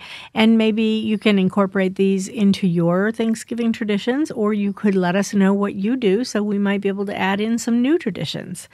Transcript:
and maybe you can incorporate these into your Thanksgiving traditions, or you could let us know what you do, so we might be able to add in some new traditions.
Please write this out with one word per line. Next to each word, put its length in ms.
and 240
maybe 260
you 340
can 220
incorporate 560
these 320
into 400
your 460
Thanksgiving 580
traditions, 600
or 220
you 200
could 220
let 200
us 180
know 200
what 220
you 200
do, 300
so 180
we 140
might 240
be 80
able 160
to 120
add 220
in 180
some 240
new 160
traditions. 760